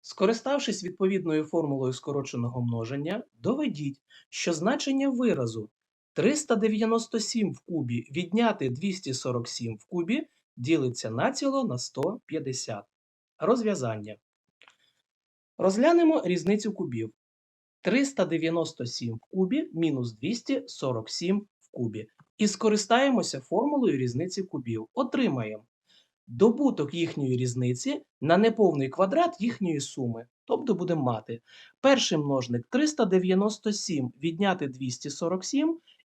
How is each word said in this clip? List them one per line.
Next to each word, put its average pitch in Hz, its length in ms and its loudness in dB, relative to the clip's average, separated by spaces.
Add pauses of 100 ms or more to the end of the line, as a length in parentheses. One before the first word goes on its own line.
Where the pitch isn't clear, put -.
Скориставшись 226 800 0
відповідною 180 600 0
формулою 143 500 0
скороченого 127 680 -4
множення, 131 640 -4 (100)
доведіть, 156 680 -2 (280)
що - 240 -2
значення 269 560 0
виразу 135 600 0 (440)
триста 262 420 2
дев'яносто 220 640 0
сім 214 340 0
в 123 60 -14
кубі 123 520 -4
відняти 175 580 0
двісті 160 440 -4
сорок 120 340 -4
сім 113 300 -8
в - 80 -20
кубі 185 420 -2 (280)
ділиться 123 560 0
націло 269 520 0
на 139 140 -2
сто 160 480 -4
п'ятдесят. 131 600 -8 (520)
Розв'язання. 143 760 0 (1400)
Розглянемо 311 680 6
різницю 185 480 0
кубів. 117 400 -6 (680)
Триста 247 440 2
дев'яносто 160 600 -2
сім 117 300 -6
в 117 40 -12
кубі 190 540 -2
мінус 139 400 0
двісті 233 540 -4
сорок 120 420 -4
сім 196 380 -2 (120)
в - 120 -20
кубі. 110 360 -6 (300)
І 208 100 2
скористаємося 214 920 2
формулою 233 560 2
різниці 139 460 -2
кубів. 117 500 -6
Отримаємо 135 720 -2 (600)
добуток 214 680 2
їхньої 147 440 0
різниці 123 680 -2 (180)
на 165 160 6
неповний 196 520 4
квадрат 269 520 2
їхньої 190 380 -2
суми. 120 480 -6 (180)
Тобто - 300 0
будемо 170 280 -2
мати 113 380 -2 (400)
перший 262 360 4
множник — 127 520 0
триста 294 360 2
дев'яносто 190 680 2
сім 139 480 -4
відняти 170 460 0
двісті 131 420 -6
сорок 180 360 -4
сім, 311 340 0 (280)